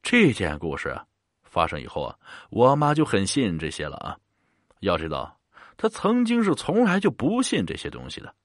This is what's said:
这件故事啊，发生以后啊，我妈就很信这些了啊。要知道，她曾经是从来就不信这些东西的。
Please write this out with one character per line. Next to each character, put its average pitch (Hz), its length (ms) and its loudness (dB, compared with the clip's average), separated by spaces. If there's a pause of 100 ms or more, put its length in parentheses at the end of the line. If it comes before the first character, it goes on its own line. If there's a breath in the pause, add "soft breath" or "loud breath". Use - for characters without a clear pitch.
这 214 300 6
件 80 260 -2
故 76 200 -4
事 71 100 -8
啊， - 180 -8 (380)
发 - 240 0
生 76 140 -8
以 60 40 -14
后 - 180 -8
啊， - 140 -12 (320 loud breath)
我 127 280 4
妈 147 160 2
就 151 100 2
很 98 240 2
信 95 320 0
这 80 100 -4
些 76 160 -8
了 71 120 -10
啊。 - 200 -12 (640)
要 90 180 2
知 80 120 -6
道， 69 280 -8 (380 loud breath)
她 220 140 0
曾 240 340 0
经 233 180 2
是 190 140 2
从 220 300 2
来 185 120 2
就 196 140 2
不 214 320 0
信 131 220 0
这 82 100 -6
些 - 140 -8
东 64 200 -12
西 - 120 -12
的。 - 120 -18 (120)